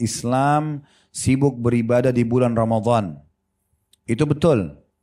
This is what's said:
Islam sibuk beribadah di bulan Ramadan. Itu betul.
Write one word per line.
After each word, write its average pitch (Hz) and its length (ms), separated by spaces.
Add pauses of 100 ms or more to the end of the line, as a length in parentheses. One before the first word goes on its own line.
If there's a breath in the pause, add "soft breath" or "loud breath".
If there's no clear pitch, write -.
Islam 143 800 (260 soft breath)
sibuk 135 480
beribadah 120 560
di 120 160
bulan 123 240
Ramadan. 113 680 (840)
Itu 113 240
betul. 135 480 (260)